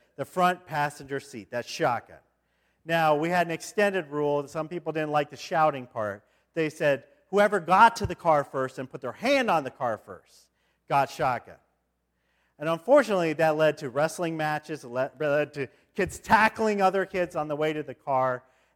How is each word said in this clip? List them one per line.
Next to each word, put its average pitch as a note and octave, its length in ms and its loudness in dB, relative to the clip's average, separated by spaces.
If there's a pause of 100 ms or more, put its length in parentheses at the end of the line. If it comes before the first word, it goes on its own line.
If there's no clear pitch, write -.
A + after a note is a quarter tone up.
(160)
the C#3 80 -8
front F3+ 400 -2
passenger D3 540 -6
seat, - 320 -16
that A#2+ 160 -6
shotgun. A#2 520 -4 (680)
Now, D#3+ 320 2
we D#3+ 120 0
had F3 200 2
an E3 40 -6
extended F#3 580 -2
rule. C#3+ 360 0
Some D#3 220 -8
people D#3+ 240 -6
didn't D#3 180 -2
like D3 200 0
the C#3 60 -18
shouting D3+ 500 0
part. G#2+ 360 -6 (320)
They D#3 160 0
said, D3 340 0 (260)
"Whoever G3+ 280 4
got F#3+ 380 6
to G3+ 100 -4
the F3 80 -6
car D3+ 300 2
first C3 340 -6
and B2+ 100 -10
put - 120 -16
their A#2+ 120 -8
hand B3+ 380 0
on D#3 140 2
the B2+ 60 -8
car A#2 280 -4
first - 480 -20 (420)
got C#3 220 2
shotgun." B2 460 -4 (1040)
And D3+ 100 -6
unfortunately, F#3+ 680 4
that D#3 220 2
led D#3 220 2
to C#3 120 -8
wrestling D#3+ 460 -2
matches. D3+ 480 -6
It B2 40 -16
led, B2+ 300 -2
led D3 360 0
to C3+ 120 -6 (300)
kids F#3 240 -4
tackling A3 600 2
other F#3+ 260 2
kids F3 280 -4
on D3+ 140 -4
the D3 80 -4
way D#3 160 0
to D3+ 100 -6
the C3+ 120 -14
car. C3 500 -2 (320)